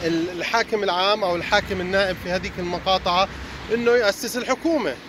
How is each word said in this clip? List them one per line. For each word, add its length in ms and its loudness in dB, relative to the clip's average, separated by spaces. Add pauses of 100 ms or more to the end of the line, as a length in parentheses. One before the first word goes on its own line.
ال-، 260 0
الحاكم 540 0
العام 400 2
أو 120 0
الحاكم 460 0
النائب 420 0
في 80 -4
هذيك 280 -4
المقاطعة 680 0 (460)
إنه 180 2
يأسس 460 2
الحكومة. 560 0 (160)